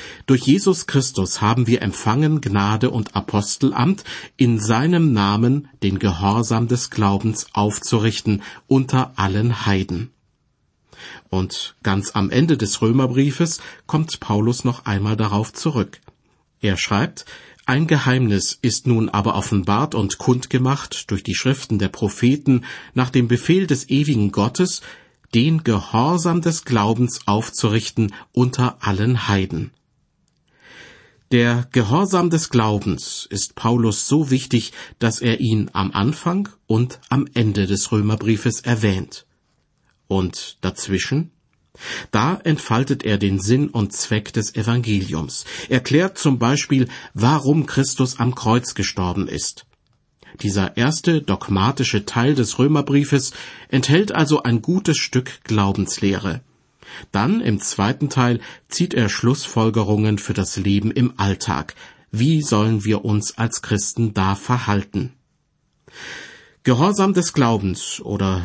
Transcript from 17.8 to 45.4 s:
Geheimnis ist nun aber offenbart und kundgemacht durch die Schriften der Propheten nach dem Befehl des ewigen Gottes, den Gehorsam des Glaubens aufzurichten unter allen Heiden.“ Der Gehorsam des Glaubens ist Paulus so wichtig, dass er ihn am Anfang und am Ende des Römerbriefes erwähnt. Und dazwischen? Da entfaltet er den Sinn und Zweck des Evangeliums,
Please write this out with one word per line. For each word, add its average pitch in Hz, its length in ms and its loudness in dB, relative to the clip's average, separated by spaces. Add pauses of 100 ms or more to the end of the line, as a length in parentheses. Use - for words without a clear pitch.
Geheimnis 127 760 2
ist - 260 -2
nun 113 220 2
aber 101 260 0
offenbart 101 600 0
und 101 240 -2
kundgemacht 127 920 -2
durch 98 120 -4
die 95 120 -6
Schriften 127 440 -2
der 98 100 0
Propheten 123 760 0 (300)
nach 127 160 0
dem 123 180 2
Befehl 170 380 2
des 143 220 -2
ewigen 127 440 2
Gottes, 123 480 0 (540)
den 156 300 2
Gehorsam 160 760 2
des 165 240 -2
Glaubens 117 600 2
aufzurichten 107 880 0 (180)
unter 123 480 0
allen 107 460 0
Heiden.“ 95 460 0 (1600)
Der 120 400 4
Gehorsam 175 580 2
des 160 200 0
Glaubens 104 800 0
ist - 240 -6
Paulus 113 520 0
so 147 240 2
wichtig, 127 420 0 (260)
dass 113 220 0
er 117 200 0
ihn 110 320 0
am 95 200 -2
Anfang 170 560 -2 (180)
und 120 420 -2
am 135 240 0
Ende 104 340 0
des 98 240 -2
Römerbriefes 107 720 0
erwähnt. 107 640 -2 (840)
Und 92 520 -4
dazwischen? 98 720 -4 (800)
Da 127 240 0 (100)
entfaltet 135 580 0
er 104 140 0
den 98 240 0
Sinn 127 280 2
und 104 260 -2
Zweck - 400 -4
des 110 200 -4
Evangeliums, 101 920 -2 (240)